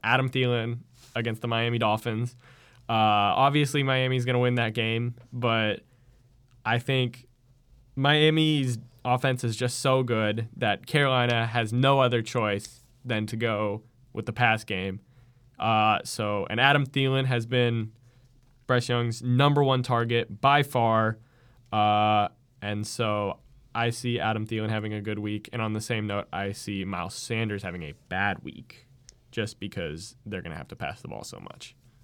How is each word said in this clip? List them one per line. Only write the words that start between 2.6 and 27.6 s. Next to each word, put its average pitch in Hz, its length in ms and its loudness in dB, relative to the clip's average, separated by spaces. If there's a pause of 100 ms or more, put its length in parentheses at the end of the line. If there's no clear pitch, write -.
Uh. 117 40 0
Obviously, 117 920 4
Miami's 131 420 0
gonna 123 140 0
win 123 180 2
that 113 180 0
game, 117 400 -2 (180)
but 113 480 0 (840)
I 117 140 0
think 127 480 -2 (680)
Miami's 151 840 4 (260)
offense 127 380 0
is 113 140 -2
just 123 240 -2
so 131 220 2
good 110 540 0
that 104 300 -2
Carolina 123 600 2
has 113 260 -2
no 135 280 4
other 120 220 4
choice 107 580 -4 (240)
than 110 220 -2
to 113 100 -8
go 107 460 -2 (300)
with 98 140 -6
the 110 60 -4
pass 110 320 2
game. 95 360 -4 (580)
Uh. 110 460 4
So, 104 460 -4
and 113 100 -2
Adam 143 260 4
Thielen 135 400 0
has 120 200 -2
been 117 460 0 (760)
Bryce 123 200 2
Young's 120 340 -2
number 139 420 4
one 131 180 2
target 117 580 0
by 143 220 4
far. 113 560 2 (540)
Uh. 107 560 4 (360)
And 104 220 -6
so 104 520 -4 (360)
I 117 160 0
see 120 300 -4
Adam 110 260 -2
Thielen 107 220 -4
having 107 240 -4
a 107 80 -6
good 104 180 -6
week. 104 340 -6
And 120 80 -6
on 110 120 -2
the 107 80 -4
same 107 260 -4
note, 101 260 -4
I 98 200 -4
see 101 320 -8
Miles 92 320 -6
Sanders 107 480 -6